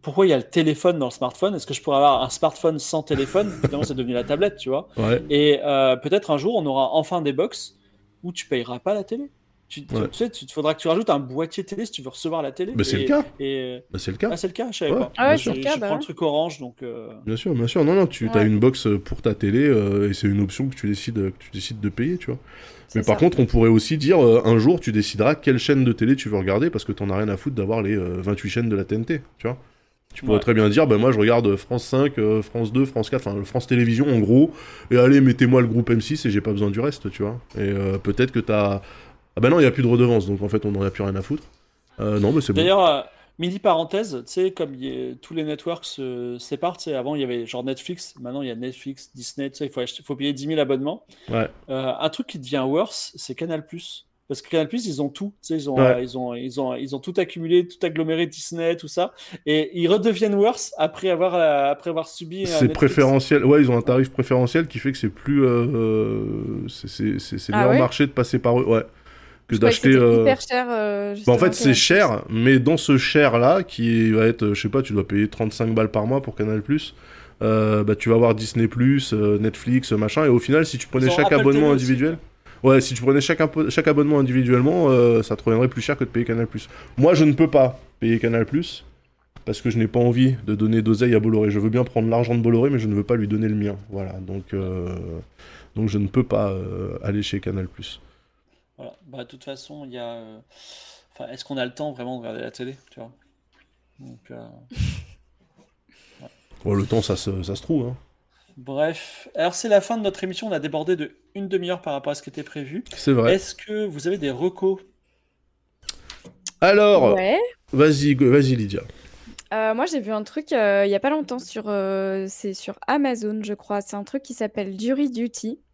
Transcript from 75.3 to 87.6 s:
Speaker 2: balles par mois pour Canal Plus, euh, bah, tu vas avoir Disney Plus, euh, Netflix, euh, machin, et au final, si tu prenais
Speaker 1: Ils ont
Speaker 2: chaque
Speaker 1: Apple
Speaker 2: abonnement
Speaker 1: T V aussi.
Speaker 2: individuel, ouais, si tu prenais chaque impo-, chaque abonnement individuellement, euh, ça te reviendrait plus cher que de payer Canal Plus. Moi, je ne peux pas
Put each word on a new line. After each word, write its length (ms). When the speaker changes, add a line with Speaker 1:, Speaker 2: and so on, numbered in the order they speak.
Speaker 2:
balles 160
par 160
mois 140
pour 140
Canal 260
Plus, 340
euh, 420
bah, 140
tu 100
vas 80
avoir 200
Disney 340
Plus, 440
euh, 240
Netflix, 540
euh, 60
machin, 260
et 60
au 100
final, 260
si 120
tu 100
prenais 200
Speaker 1:
Ils 20
ont 80
Speaker 2:
chaque 80
Speaker 1:
Apple 160
Speaker 2:
abonnement 180
Speaker 1:
T 80
V 60
aussi. 100
Speaker 2:
individuel, 340
ouais, 160
si 140
tu 80
prenais 180
chaque 220
impo-, 280
chaque 200
abonnement 280
individuellement, 720
euh, 360
ça 120
te 80
reviendrait 240
plus 140
cher 160
que 80
de 40
payer 160
Canal 220
Plus. 220
Moi, 180
je 120
ne 80
peux 160
pas 280